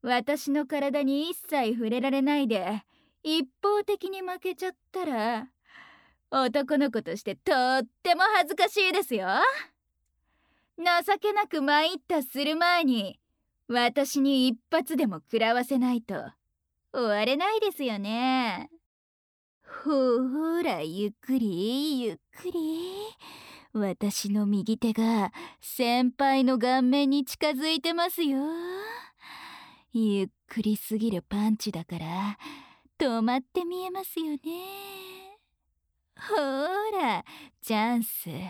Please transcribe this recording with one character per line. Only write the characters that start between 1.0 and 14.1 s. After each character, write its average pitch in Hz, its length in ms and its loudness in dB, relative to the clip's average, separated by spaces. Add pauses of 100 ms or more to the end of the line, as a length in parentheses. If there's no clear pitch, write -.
に 285 260 0
一 349 80 -8
切 254 360 0
触 226 160 -2
れ 240 100 0
ら 262 120 0
れ 277 100 2
な 294 160 2
い 277 100 2
で、 208 380 -2 (380)
一 311 220 0 (160)
方 415 220 2
的 392 260 -2
に 381 120 -8
負 370 180 -8
け 370 160 -4
ち 370 100 -8
ゃ 370 40 -2
っ - 60 -12 (180)
た 370 100 -4
ら、 240 480 -2 (800)
男 269 460 2
の 269 140 4
子 220 100 0
と 165 160 -6
し - 60 -12
て 196 120 -4
と - 160 -2 (280)
っ 262 40 -2 (200)
て 349 120 4
も 339 60 2 (160)
恥 330 120 4
ず 339 60 -2
か 349 140 4
し 381 200 2
い - 40 0
で 392 100 2
す 247 120 -4
よ。 185 120 -2 (1500)
情 330 80 -4 (340)
け 415 140 0
な 415 120 2
く 320 160 -2
参 302 320 4
っ 339 40 -6 (100)
た 320 160 0
す - 180 -6
る 302 140 0
前 349 300 4
に、 226 340 0 (520)
私 247 480 2